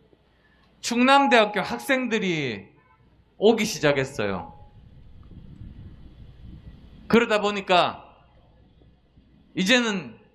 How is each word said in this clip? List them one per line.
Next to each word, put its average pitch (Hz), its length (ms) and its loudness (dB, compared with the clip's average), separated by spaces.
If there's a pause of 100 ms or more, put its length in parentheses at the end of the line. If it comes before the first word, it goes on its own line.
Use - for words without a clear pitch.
(800)
충남대학교 247 800 2
학생들이 190 1080 -4 (680)
오기 208 260 2
시작했어요. 131 880 -4 (2500)
그러다 220 320 4
보니까 190 760 0 (1400)
이제는 196 640 -2 (160)